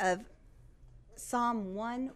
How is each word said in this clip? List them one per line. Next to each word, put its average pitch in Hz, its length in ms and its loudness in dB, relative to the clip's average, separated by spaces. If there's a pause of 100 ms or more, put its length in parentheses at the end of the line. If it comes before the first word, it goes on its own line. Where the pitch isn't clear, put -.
of 185 180 4 (960)
Psalm 233 580 0
one, 240 420 -4